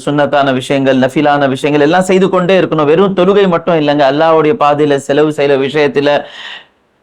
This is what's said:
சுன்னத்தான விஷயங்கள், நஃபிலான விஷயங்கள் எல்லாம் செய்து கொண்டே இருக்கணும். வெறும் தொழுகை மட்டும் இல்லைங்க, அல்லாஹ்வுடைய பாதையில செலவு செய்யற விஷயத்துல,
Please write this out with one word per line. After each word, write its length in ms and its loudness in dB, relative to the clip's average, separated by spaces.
சுன்னத்தான 480 0
விஷயங்கள், 440 -2
நஃபிலான 520 0
விஷயங்கள் 360 0
எல்லாம் 160 2
செய்து 280 2
கொண்டே 300 0
இருக்கணும். 260 -2
வெறும் 300 2
தொழுகை 320 2
மட்டும் 320 -2
இல்லைங்க, 220 0
அல்லாஹ்வுடைய 580 2
பாதையில 360 2
செலவு 340 0
செய்யற 400 0
விஷயத்துல, 540 0